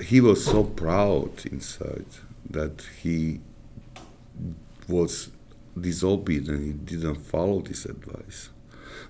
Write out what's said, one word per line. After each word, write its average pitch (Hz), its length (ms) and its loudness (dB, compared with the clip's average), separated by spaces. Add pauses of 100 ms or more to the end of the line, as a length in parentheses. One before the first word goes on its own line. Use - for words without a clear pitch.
he 127 180 6
was 113 240 8
so 107 200 6
proud 87 840 2
inside - 600 -8 (420)
that 76 360 -4 (180)
he 80 380 0 (1500)
was 87 420 2 (480)
disobedient, 82 840 0
he 76 80 -2
didn't 80 440 -4
follow 85 440 0
this 90 240 -8
advice. - 640 -14 (600)